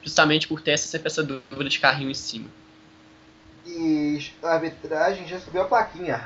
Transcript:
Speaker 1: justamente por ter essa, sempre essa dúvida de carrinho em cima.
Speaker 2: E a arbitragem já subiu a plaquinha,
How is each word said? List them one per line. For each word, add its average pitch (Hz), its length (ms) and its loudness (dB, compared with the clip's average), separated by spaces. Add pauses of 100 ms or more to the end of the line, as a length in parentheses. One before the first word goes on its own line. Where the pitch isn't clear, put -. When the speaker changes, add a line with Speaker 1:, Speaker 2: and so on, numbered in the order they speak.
Speaker 1:
justamente 156 460 4
por 156 140 -6
ter 160 100 -2
essa, 151 160 2
sempre 160 220 -6
essa 156 160 -2
dúvida 139 440 -8
de - 120 0
carrinho 139 300 4
em 139 40 -6
cima. - 320 -10 (1200)
Speaker 2:
E 156 580 0 (200)
a 165 100 2
arbitragem 160 720 0
já 180 140 -10
subiu 180 220 -2
a - 20 4
plaquinha, 170 600 0